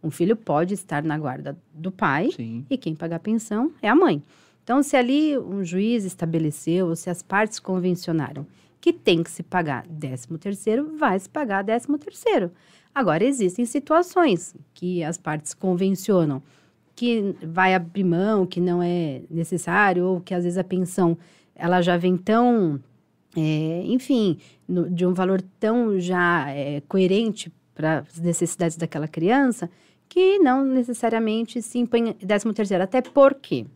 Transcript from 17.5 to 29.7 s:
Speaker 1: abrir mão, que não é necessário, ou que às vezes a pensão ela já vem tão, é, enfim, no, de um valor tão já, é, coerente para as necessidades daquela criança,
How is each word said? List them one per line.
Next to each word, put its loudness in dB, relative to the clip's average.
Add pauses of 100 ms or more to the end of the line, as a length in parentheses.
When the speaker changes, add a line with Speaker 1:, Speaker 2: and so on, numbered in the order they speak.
Speaker 1:
abrir -2
mão, 2
que -6
não 0
é -2
necessário, 0
ou 0
que -8
às -2
vezes -2
a -2
pensão 0 (400)
ela 2
já 2
vem 2
tão, 2 (580)
é, 0
enfim, 0 (300)
no, 0
de 0
um 2
valor 0 (180)
tão 0
já, 2
é, -4
coerente 0 (220)
para 0
as -14
necessidades -2
daquela -6
criança, 0 (380)